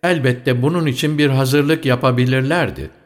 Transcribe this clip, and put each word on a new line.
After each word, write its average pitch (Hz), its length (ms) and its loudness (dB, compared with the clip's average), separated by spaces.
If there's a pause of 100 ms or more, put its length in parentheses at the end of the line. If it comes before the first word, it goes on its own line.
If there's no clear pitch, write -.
elbette 131 580 0
bunun 165 240 0
için 151 320 -2
bir 147 120 2
hazırlık 139 560 2
yapabilirlerdi. 127 1040 0 (160)